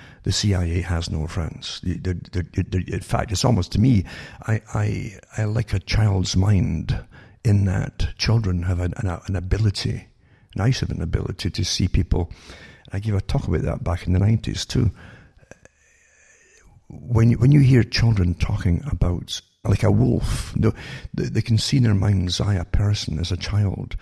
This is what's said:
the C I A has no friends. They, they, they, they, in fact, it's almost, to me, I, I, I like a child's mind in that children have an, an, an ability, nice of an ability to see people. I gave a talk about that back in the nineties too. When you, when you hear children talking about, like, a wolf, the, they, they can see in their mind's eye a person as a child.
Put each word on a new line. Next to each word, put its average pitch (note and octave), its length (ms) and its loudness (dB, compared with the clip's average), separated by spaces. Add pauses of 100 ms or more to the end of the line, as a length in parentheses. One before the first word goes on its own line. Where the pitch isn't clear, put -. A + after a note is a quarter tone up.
(240)
the - 80 -2
C G2+ 220 0
I F2+ 100 0
A E2+ 160 0
has E2+ 280 -4
no D#2 200 -4
friends. - 560 -8
They, F2+ 80 -2
they, F2+ 500 -6
they, - 200 -4
they, F#2 300 -4
in - 80 -4
fact, - 300 -4
it's F#2+ 140 0
almost, A2 280 2
to - 80 2
me, A2 240 4 (380)
I, A2 180 -2 (140)
I, G#2 440 -4 (200)
I A2 60 -2
like G#2+ 280 -2
a G2+ 60 0
child's G2 580 2
mind F2+ 640 2 (460)
in G2+ 220 4
that F#2+ 420 -2 (100)
children F#2 460 0
have F2+ 160 0
an, F2+ 160 -2
an, F#2+ 100 -4 (200)
an F#2+ 100 -4
ability, G2 720 -2 (480)
nice A2+ 260 0
of - 80 -4
an E2 100 -6
ability - 500 -4
to - 140 -4
see - 220 0
people. - 460 0 (600)
I G2 60 -6
gave G#2+ 160 -2
a G2 60 0
talk - 260 -4
about D#2+ 160 0
that - 220 -6
back E2+ 240 -4
in F2+ 40 2
the F#2 60 4
nineties G#2 480 0
too. B2 240 2 (2000)
When A#2 420 2
you, - 80 2
when C3 140 6
you D3 80 8
hear B2+ 240 6
children G2 500 2
talking - 560 0
about, - 500 -2 (220)
like, G#2 200 0
a G2+ 80 4
wolf, - 640 0
the, A2 180 2 (400)
they, - 100 -2
they A#2 180 -2
can A2 160 2
see - 180 0
in B2+ 80 4
their A2 100 4
mind's F#2+ 460 2
eye G#2 140 0
a F2 100 -2
person - 540 0
as F2 120 -4
a G#2 60 -2
child. - 640 -2